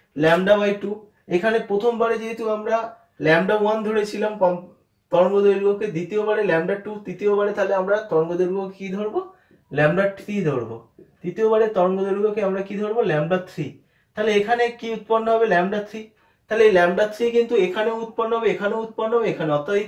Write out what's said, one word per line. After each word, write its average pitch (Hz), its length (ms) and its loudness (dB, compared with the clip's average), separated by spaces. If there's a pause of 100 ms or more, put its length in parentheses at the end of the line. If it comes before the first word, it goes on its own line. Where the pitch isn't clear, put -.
(160)
lambda 175 420 4
by 202 220 0
টু। 202 280 -8 (200)
এখানে 220 300 0
প্রথমবারে 220 600 0
যেহেতু 226 320 -6
আমরা 220 460 -4 (240)
lambda 190 420 2
ওয়ান 214 200 0
ধরেছিলাম 208 560 -4
কম-, 180 280 0 (440)
তরঙ্গ 185 300 4
দৈর্ঘ্যকে, 202 460 2
দ্বিতীয়বারে 208 560 -2
lambda 180 320 0
টু, 208 300 -10
তৃতীয়বারে 202 480 0
তাহলে 196 220 0
আমরা 190 220 0
তরঙ্গ 170 380 0
দৈর্ঘ্য 190 440 -2
কি 196 100 -10
ধরবো? 208 320 -6 (520)
lambda 165 360 2
থ্রি 202 360 -6
ধরবো। 117 440 -4 (340)
তৃতীয়বারে 220 460 2
তরঙ্গ 190 320 2
দৈর্ঘ্যকে 202 420 0
আমরা 190 200 0
কি 202 140 -8
ধরবো? 214 260 -2
lambda 165 360 0
থ্রি। - 420 -10 (340)
তাহলে 214 180 0
এখানে 233 360 2
কি 226 220 -10
উৎপন্ন 226 380 -2
হবে? 226 180 4
lambda 196 420 2
থ্রি। 220 220 -14 (380)
তাহলে 220 200 4
এই 208 80 2
ল্যামডা 180 280 4 (100)
থ্রি 240 120 -2 (100)
কিন্তু 233 180 2 (120)
এখানেও 214 380 -2
উৎপন্ন 226 320 -4
হবে, 226 180 0
এখানেও 208 320 -4
উৎপন্ন 220 300 -4
হবে, 226 160 0
এখানে, 156 240 -2
অর্থাৎ 175 240 -2
এই 208 80 -6